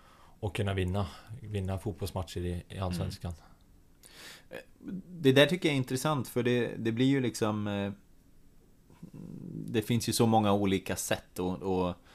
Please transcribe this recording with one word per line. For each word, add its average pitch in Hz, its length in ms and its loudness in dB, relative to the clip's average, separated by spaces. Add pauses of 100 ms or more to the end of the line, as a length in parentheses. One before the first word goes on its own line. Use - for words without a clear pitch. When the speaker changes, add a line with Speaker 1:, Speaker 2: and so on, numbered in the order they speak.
(400)
Speaker 1:
och 104 160 -4
kunna 98 180 0
vinna, 95 320 0 (360)
vinna 98 360 -4
fotbollsmatcher 92 600 -6
i, 87 280 -4
i 95 100 -12
Allsvenskan. 90 540 -4 (1500)
Speaker 2:
Mm. 190 260 -10
Det 151 240 4
där 139 140 8
tycker 175 220 2
jag 147 60 2
är - 40 2
intressant, 131 500 0
för 123 140 0
det, 120 340 2
det 113 160 0
blir 123 140 4
ju 139 140 4
liksom, 107 460 0
eh, 101 260 -2 (1700)
det 117 160 -2
finns 117 260 0
ju 110 40 0
så 117 140 4
många 107 260 6
olika 98 440 2
sätt - 420 -4
och, 90 240 -2
och, 92 320 0 (200)